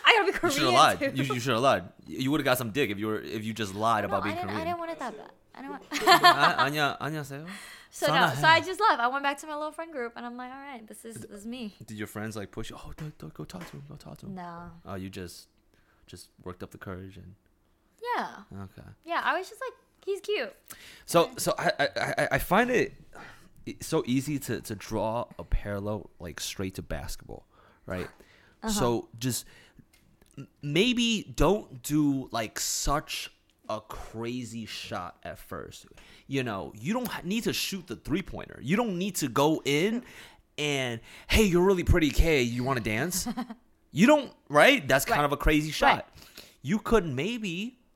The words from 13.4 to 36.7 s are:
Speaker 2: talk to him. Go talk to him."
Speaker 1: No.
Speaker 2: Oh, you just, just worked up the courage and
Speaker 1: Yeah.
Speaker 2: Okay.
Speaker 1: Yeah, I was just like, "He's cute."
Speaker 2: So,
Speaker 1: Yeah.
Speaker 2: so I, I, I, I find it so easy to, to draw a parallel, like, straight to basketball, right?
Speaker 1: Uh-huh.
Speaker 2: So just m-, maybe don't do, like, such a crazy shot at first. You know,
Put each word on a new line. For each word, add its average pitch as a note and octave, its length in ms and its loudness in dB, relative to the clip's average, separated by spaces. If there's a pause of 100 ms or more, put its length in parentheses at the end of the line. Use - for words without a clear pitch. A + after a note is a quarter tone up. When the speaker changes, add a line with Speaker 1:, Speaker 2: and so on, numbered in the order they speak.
Speaker 2:
talk F3 200 -14
to D3 120 -16
him. C#3 120 -16
Go D3+ 60 -16
talk - 240 -18
to F3+ 80 -18
him." F#3+ 80 -12
Speaker 1:
No. F3 340 -14 (160)
Speaker 2:
Oh, G2 100 -10
you F#2+ 140 -8
just, F#2 380 -12 (580)
just - 240 -20 (140)
worked F2+ 200 -14
up - 80 -16
the - 60 -20
courage F#2+ 400 -12
and F#2 160 -20 (840)
Speaker 1:
Yeah. A3+ 120 -4 (380)
Speaker 2:
Okay. - 220 -18 (180)
Speaker 1:
Yeah, D#4+ 180 -4
I - 160 0
was F#4 100 -10
just A4+ 120 -16
like, B4+ 120 -8 (320)
"He's F#4+ 160 -4
cute." F4+ 320 -4 (540)
Speaker 2:
So, E3+ 180 4
Speaker 1:
Yeah. - 120 -12
Speaker 2:
so D#3+ 200 -2
I, E3 220 0
I, C#3+ 80 2 (100)
I, - 360 -2
I C#3 60 2
find A#3+ 300 2
it G#3 240 0 (880)
so - 240 -2
easy C3 340 0
to, A2 220 -4
to G#2+ 140 -8
draw A2 500 -4 (140)
a E2+ 40 -12
parallel, G2+ 680 -4 (100)
like, E2+ 200 -12
straight - 360 -6
to E2+ 80 -8
basketball, - 640 -10 (400)
right? F2+ 200 -6 (540)
Speaker 1:
Uh-huh. A3 80 -6
Speaker 2:
So B2 380 0 (100)
just A#2+ 280 -4 (920)
m-, E2 100 -16 (140)
maybe A3 640 2 (120)
don't C#3+ 480 2
do, C#3+ 480 2
like, A2 280 -4
such - 720 -4 (380)
a G#2+ 120 -4
crazy A2+ 840 -8
shot - 580 -10
at D#2+ 140 -10
first. - 480 -12 (420)
You C3+ 160 -2
know, F#2+ 360 -6